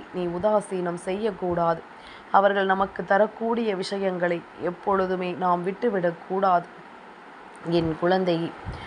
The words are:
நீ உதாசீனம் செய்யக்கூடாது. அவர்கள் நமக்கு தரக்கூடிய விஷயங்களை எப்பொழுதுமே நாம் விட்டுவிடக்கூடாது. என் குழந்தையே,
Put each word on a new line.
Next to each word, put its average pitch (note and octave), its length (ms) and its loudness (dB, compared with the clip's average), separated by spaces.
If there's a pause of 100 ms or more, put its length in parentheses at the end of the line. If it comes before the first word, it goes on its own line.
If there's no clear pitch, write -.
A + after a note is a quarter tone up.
(100)
நீ F#3 200 -6
உதாசீனம் F3+ 680 -2
செய்யக்கூடாது. F3+ 800 -2 (500)
அவர்கள் G3 380 6
நமக்கு F#3+ 360 0
தரக்கூடிய A3 680 2
விஷயங்களை F3+ 640 -2 (240)
எப்பொழுதுமே F#3 720 0
நாம் F3+ 260 2
விட்டுவிடக்கூடாது. F#3 1040 0 (1040)
என் E3+ 240 2
குழந்தையே, F3 540 0 (380)